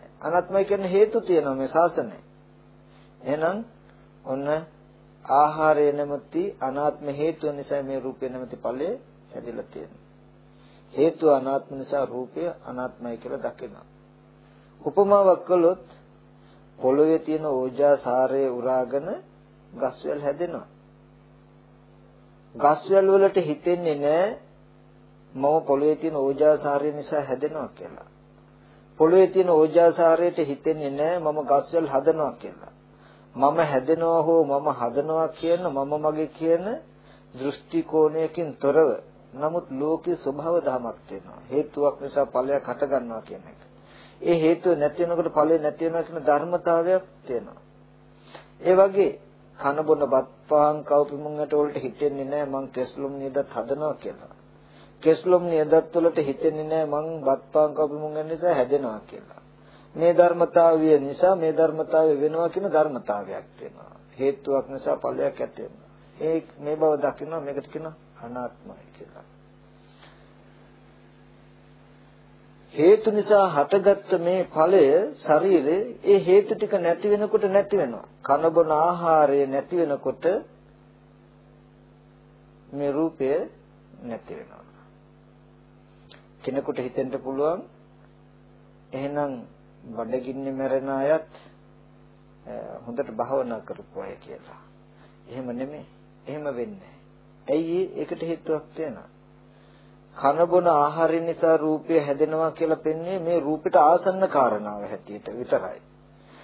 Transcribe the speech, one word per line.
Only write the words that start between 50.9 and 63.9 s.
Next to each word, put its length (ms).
ඇට 160
වලට 260
හිතෙන්නේ 460
නෑ 220
මං 220
කෙස්ලොම් 460
නියදත් 240
හදනවා 460
කියලා. 400
කෙස්ලොම් 420
නියදත් 300
වලට 300
හිතෙන්නේ 440
නෑ 220
මං 200
බත් 300
පාන් 240
කව්පිමුන් 420
ඇට 140
නිසා 260
හැදෙනවා 480
කියලා. 360
මේ 180
ධර්මතාවය 840
නිසා 360
මේ 180
ධර්මතාවය 640
වෙනවා 320
කියන 180
ධර්මතාවයක් 840
තියෙනවා. 400